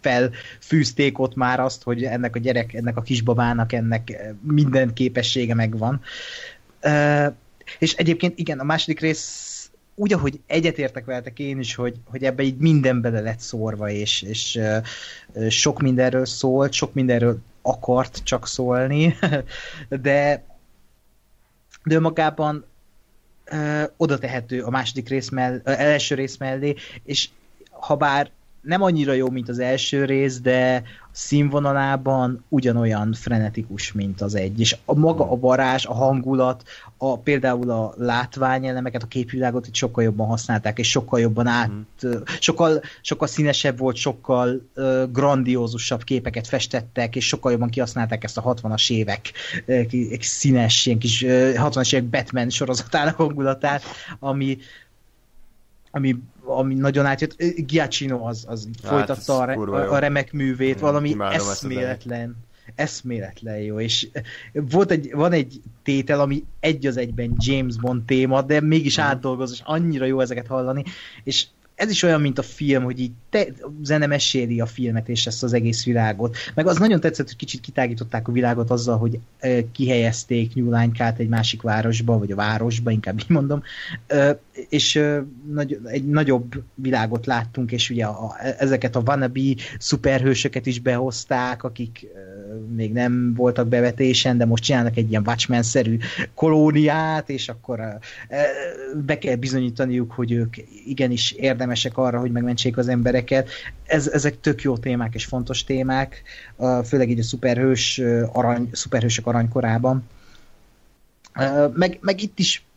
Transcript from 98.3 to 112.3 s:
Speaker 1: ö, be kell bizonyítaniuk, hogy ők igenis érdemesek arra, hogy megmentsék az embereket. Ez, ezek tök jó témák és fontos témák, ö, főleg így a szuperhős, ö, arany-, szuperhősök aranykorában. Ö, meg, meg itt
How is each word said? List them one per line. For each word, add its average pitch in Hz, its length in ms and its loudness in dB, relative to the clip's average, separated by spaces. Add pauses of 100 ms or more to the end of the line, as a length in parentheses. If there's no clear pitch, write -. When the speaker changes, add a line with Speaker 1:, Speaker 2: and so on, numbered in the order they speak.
Speaker 1:
ö, - 20 -2 (720)
be 147 120 0
kell 131 180 0
bizonyítaniuk, 123 760 -2
hogy 120 200 -2
ők 117 220 0 (320)
igenis 127 460 0
érdemesek 127 320 0 (320)
arra, 123 240 0
hogy 123 120 -2
megmentsék 120 440 0
az 123 120 0
embereket. 123 600 2 (360)
Ez, 151 240 2
ezek 143 320 0
tök 139 220 0
jó 131 140 0
témák 117 380 -2
és 113 100 -6
fontos 127 400 -4
témák, 131 580 -2 (360)
ö, 123 280 2
főleg 127 240 4
így 120 80 2
a 117 40 0
szuperhős, 123 760 2
ö, 120 340 2
arany-, 120 400 0
szuperhősök 117 540 -2
aranykorában. 117 800 0 (1300)
Ö, 139 360 4
meg, 180 260 2
meg 196 220 -2
itt 208 160 -8